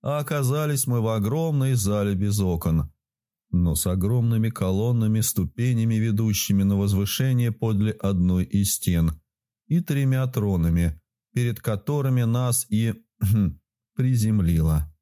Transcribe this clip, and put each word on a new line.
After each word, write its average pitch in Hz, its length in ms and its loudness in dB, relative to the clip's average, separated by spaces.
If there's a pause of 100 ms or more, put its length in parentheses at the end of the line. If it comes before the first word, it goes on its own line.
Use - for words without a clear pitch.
А 147 140 -4
оказались 147 640 -2
мы 120 160 -2
в 110 60 0
огромной 135 640 0
зале 101 400 2
без 101 260 0
окон, 82 540 0 (560)
но 87 240 2
с 80 140 -2
огромными 113 640 0
колоннами, 110 720 0
ступенями, 113 760 0
ведущими 107 680 0
на 98 160 2
возвышение 107 760 0
подле 107 400 -2
одной 90 520 0
из 98 320 -2
стен, 82 440 0 (460)
и 160 140 0
тремя 135 480 0
тронами, 85 760 0 (320)
перед 120 260 -2
которыми 127 600 -2
нас 120 480 -2
и 110 240 0 (260)
<clears throat> 98 760 -2
приземлило. 85 1080 0